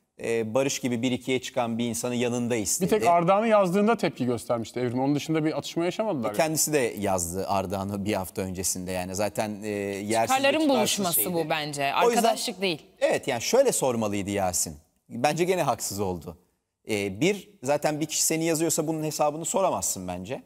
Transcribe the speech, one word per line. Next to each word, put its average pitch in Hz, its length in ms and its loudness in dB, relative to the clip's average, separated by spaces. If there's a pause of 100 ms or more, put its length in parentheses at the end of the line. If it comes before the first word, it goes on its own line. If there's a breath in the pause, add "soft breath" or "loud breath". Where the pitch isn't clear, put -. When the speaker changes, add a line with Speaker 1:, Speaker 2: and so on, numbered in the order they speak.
(240)
Speaker 1:
e, 113 300 0
Barış 135 260 0
gibi 120 220 -2
bir 127 100 0
ikiye 123 300 -2
çıkan 117 360 -2
bir 120 80 0
insanın 120 280 -2
yanında 120 420 0
istedi. 113 360 0
Speaker 2:
Bir 214 80 4
tek 220 80 2
Ardahan'ı 175 400 4
yazdığında 208 500 4
tepki - 280 -2
göstermişti 120 540 -2
Evrim. 123 200 0
Onun 139 160 2
dışında 156 300 0
bir 147 120 0
atışma 170 280 -4
yaşamadılar 180 400 -2
Speaker 1:
E, - 20 -2
Speaker 2:
yani. 104 100 -2
Speaker 1:
kendisi 160 360 2
de 127 260 2
yazdı 92 480 0
Ardahan'ı 98 580 -2
bir 104 80 0
hafta 95 280 -4
öncesinde 92 500 -4
yani. 92 240 -4
Zaten, 104 480 -4
e, 110 60 -6
yersiz 101 420 -4
ve 113 260 2
Speaker 3:
Çıkarların 277 220 2
Speaker 1:
tutarsız 285 200 4
Speaker 3:
buluşması 196 360 0
Speaker 1:
şeydi. 180 180 0
Speaker 3:
bu 160 160 -2
bence. 147 320 -4
Speaker 1:
O 139 40 2
yüzden 233 320 4
Speaker 3:
Arkadaşlık 220 440 0
değil. 180 240 -2 (140)
Speaker 1:
Evet 262 280 0
yani 123 140 -2
şöyle 247 300 4
sormalıydı 107 580 0
Yasin. 92 480 0 (320)
Bence 147 340 0
gene 180 200 2
haksız 107 360 -2
oldu. 87 380 -4 (520)
E, 101 320 -2
bir, 190 280 0 (140)
zaten 147 360 0
bir 156 60 -4
kişi - 180 -2
seni 160 220 0
yazıyorsa 160 420 0
bunun 156 160 -2
hesabını 156 420 -2
soramazsın 110 600 -2
bence. 92 380 -8